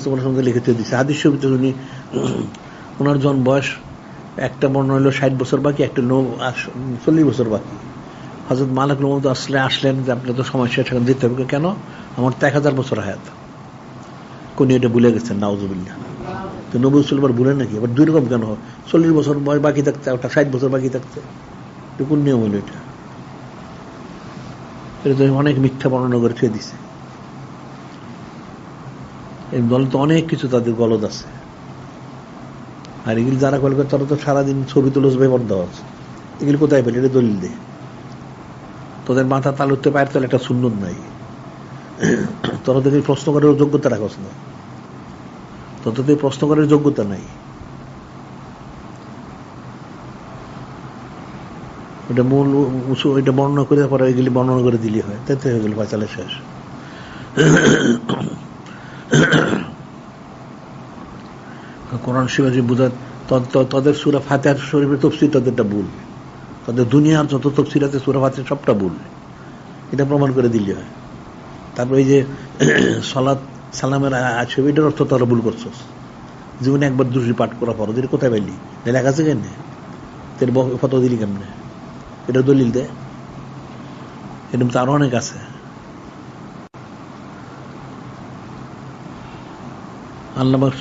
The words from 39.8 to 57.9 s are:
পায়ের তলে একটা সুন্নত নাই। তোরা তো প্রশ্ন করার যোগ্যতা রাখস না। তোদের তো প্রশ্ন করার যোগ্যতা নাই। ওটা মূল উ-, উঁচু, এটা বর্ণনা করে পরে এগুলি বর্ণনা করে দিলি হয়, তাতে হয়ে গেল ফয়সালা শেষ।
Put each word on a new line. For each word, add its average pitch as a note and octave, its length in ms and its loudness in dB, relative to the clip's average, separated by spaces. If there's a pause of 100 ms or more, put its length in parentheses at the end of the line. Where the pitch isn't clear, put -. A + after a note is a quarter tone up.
পায়ের C#3 220 4
তলে C3 120 2
একটা B2+ 140 2
সুন্নত B2 420 2
নাই। F2 140 -4 (1700)
তোরা C3 160 4
তো C#3 260 4
প্রশ্ন C#3+ 260 2
করার D3 240 6
যোগ্যতা C#3+ 340 4
রাখস G#2+ 120 -2
না। - 460 -10 (1400)
তোদের B2+ 220 -2
তো D3 100 8
প্রশ্ন C#3+ 320 0
করার D3+ 200 4
যোগ্যতা D3 360 4
নাই। G2 160 -4 (4000)
ওটা B2 120 4
মূল C#3 260 6
উ-, C3+ 380 2
উঁচু, C3+ 320 2
এটা C3+ 140 4
বর্ণনা C#3 320 2
করে C#3+ 220 4
পরে C3 240 4
এগুলি B2+ 200 4
বর্ণনা B2+ 320 4
করে A#2+ 160 4
দিলি A2 220 0
হয়, G#2 160 -6 (100)
তাতে C3+ 260 0
হয়ে A#2 80 2
গেল G#2+ 140 0
ফয়সালা G#2+ 320 -2 (100)
শেষ। - 160 -8 (4000)